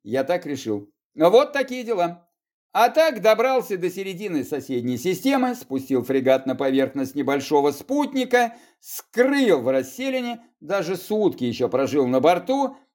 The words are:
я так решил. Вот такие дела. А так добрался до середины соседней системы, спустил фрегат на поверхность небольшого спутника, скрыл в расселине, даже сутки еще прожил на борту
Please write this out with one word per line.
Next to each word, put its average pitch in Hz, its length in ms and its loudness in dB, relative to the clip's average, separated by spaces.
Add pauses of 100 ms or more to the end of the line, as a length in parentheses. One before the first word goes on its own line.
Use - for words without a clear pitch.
я 123 200 -2
так 175 220 -2
решил. 110 480 -6 (220)
Вот 247 400 4
такие 262 280 -4
дела. 175 460 -4 (460)
А 202 140 4
так 302 320 2
добрался 220 560 2
до 175 140 -2
середины 190 540 -6
соседней 123 520 -4
системы, 240 580 0
спустил 131 500 -4
фрегат 131 420 2
на 131 80 -2
поверхность 135 600 -2
небольшого 143 560 0
спутника, 247 840 -2 (260)
скрыл 254 800 2
в 117 80 -2
расселине, 240 720 -4 (200)
даже 190 360 -4
сутки 202 480 -2
еще 120 240 -2
прожил 131 380 0
на 127 140 2
борту 180 560 2 (180)